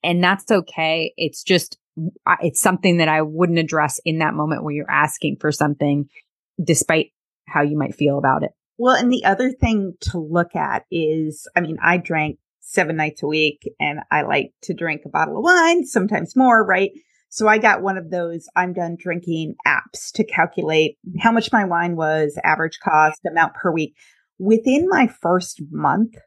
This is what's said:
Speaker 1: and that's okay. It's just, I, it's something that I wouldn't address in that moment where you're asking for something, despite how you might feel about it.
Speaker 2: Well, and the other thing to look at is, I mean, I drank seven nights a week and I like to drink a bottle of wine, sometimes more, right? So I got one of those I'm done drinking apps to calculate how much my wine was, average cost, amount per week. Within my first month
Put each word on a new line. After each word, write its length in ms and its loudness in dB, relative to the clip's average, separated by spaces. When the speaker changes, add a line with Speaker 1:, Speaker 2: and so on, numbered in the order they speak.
Speaker 1:
and 220 0
that's 260 0
okay. 640 0
It's 280 -6
just, 340 0
I, 160 2
it's 180 -2
something 380 2
that 120 4
I 120 2
wouldn't 380 0
address 440 -2
in 140 -2
that 160 0
moment 300 -2
where 100 -6
you're 160 -6
asking 500 0
for 120 0
something, 540 0
despite 480 0
how 140 0
you 160 0
might 160 -4
feel 240 0
about 240 0
it. 100 -6
Speaker 2:
Well, 140 4
and 160 2
the 140 -2
other 260 0
thing 440 -2
to 80 -6
look 360 -2
at 340 -4
is, 640 -2
I 60 2
mean, 240 -4
I 140 4
drank 400 -4
seven 340 -2
nights 260 -4
a 60 -4
week 500 -2
and 220 -6
I 120 0
like 300 -2
to 100 -8
drink 320 -6
a 40 -16
bottle 280 -2
of 60 -4
wine, 420 4
sometimes 480 -2
more, 320 6
right? 260 0
So 220 0
I 80 6
got 240 4
one 160 -2
of 120 -10
those 460 -6
I'm 160 0
done 260 -4
drinking 580 -6
apps 460 -4
to 100 -2
calculate 720 0
how 140 4
much 180 -2
my 140 2
wine 320 -2
was, 480 0
average 360 0
cost, 380 2
amount 260 0
per 140 -2
week. 260 -4
Within 500 2
my 220 2
first 400 -2
month 420 0